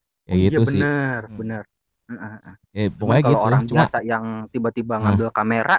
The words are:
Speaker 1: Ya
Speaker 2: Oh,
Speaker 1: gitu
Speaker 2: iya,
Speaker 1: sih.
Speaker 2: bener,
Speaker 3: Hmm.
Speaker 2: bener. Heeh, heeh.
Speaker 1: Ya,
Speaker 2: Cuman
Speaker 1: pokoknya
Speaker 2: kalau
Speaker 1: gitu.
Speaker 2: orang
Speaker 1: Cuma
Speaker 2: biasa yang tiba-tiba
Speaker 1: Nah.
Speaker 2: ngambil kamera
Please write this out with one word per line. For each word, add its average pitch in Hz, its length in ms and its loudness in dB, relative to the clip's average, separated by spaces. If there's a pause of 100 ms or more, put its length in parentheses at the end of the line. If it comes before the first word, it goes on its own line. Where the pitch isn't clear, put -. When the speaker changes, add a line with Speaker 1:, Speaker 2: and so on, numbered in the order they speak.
(240)
Speaker 1:
Ya - 80 -8
Speaker 2:
Oh, 90 80 4
Speaker 1:
gitu 110 220 4
Speaker 2:
iya, 113 40 4
Speaker 1:
sih. 139 140 0
Speaker 2:
bener, 139 420 -2
Speaker 3:
Hmm. 110 140 -16
Speaker 2:
bener. 110 260 -8 (420)
Heeh, 113 160 -14
heeh. 107 340 -16 (140)
Speaker 1:
Ya, 104 160 -4
Speaker 2:
Cuman 95 160 -4
Speaker 1:
pokoknya 117 220 4
Speaker 2:
kalau 123 100 4
Speaker 1:
gitu. 110 140 2
Speaker 2:
orang 127 180 4
Speaker 1:
Cuma 117 160 0
Speaker 2:
biasa 127 220 0
yang 113 220 -4 (260)
tiba-tiba 117 440 -4
Speaker 1:
Nah. 110 140 -4
Speaker 2:
ngambil 101 220 2
kamera 110 480 0